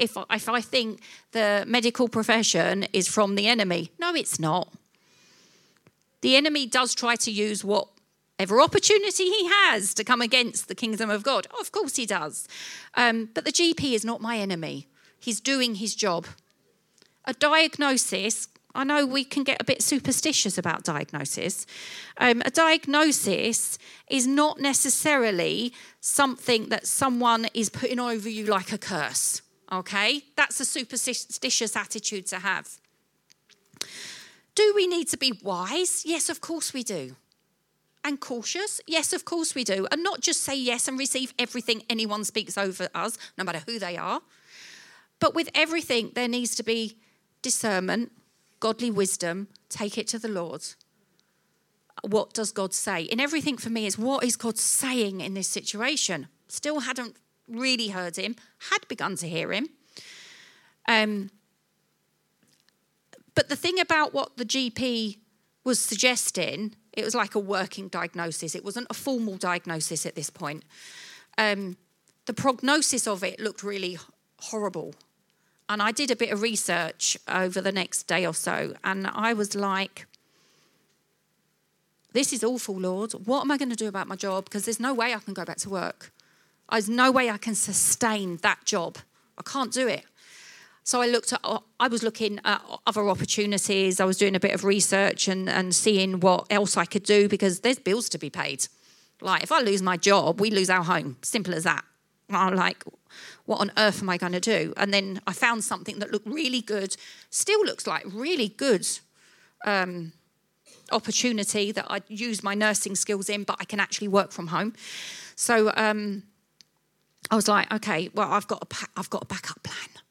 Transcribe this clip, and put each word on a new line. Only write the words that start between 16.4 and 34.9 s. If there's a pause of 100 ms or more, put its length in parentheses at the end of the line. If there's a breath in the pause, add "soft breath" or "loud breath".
A
diagnosis, (260)
I
know
we
can
get
a
bit
superstitious
about
diagnosis. (520 loud breath)
Um,
a
diagnosis (300 loud breath)
is
not
necessarily (280 loud breath)
something
that
someone
is
putting
over
you
like
a
curse, (280)
okay? (140)
That's
a
superstitious
attitude
to
have. (1800 loud breath)
Do
we
need